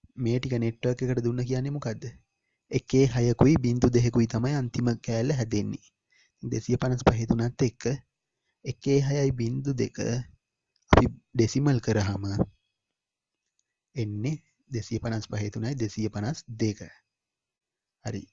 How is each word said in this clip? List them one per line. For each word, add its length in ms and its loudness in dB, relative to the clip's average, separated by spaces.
මේ 260 -2
ටික 160 -4
නෙට්වර්ක් 460 -2
එකට 220 -2
දුන්න 220 -2
කියන්නේ 260 -4
මොකද්ද? 320 -6
එකේ 360 4
හයකුයි 520 4
බිංදු 320 2
දෙකකුයි 360 4
තමයි 280 -2
අන්තිම 340 -2
කෑල්ල 340 -2
හැදෙන්නේ. 540 -2
දෙසිය 340 -2
පනස් 280 -2
පහේ 220 4
තුනත් 360 0
එක්ක 200 -2
එකේ 360 0
හයයි 320 0
බිංදු 420 -4
දෙක 220 -4
අපි 140 8
ඩෙසිමල් 520 2
කරාම 440 0
එන්නේ 400 -4
දෙසිය 280 -6
පනස් 300 -4
පහේ 220 -4
තුනයි 240 -6
දෙසිය 340 -4
පනස් 300 -4
දෙක. 280 -2
හරි. 180 -6